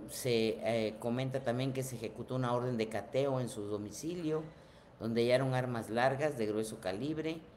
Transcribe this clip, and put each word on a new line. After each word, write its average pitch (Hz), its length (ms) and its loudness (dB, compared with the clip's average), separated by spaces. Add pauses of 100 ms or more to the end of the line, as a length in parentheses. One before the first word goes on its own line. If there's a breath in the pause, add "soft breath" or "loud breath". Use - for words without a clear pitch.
se, 113 540 2
eh, 110 360 2
comenta 131 440 0
también 127 300 0
que 135 100 -2
se 127 140 -6
ejecutó 113 400 -6
una 123 160 2
orden 123 240 2
de 110 140 2
cateo 131 500 0
en 123 80 -2
su 107 140 -6
domicilio, 156 800 -4 (580 loud breath)
donde 117 220 2
hallaron 127 320 4
armas 123 340 0
largas 131 480 2
de 110 100 0
grueso 107 340 -2
calibre, 151 580 -2 (180 loud breath)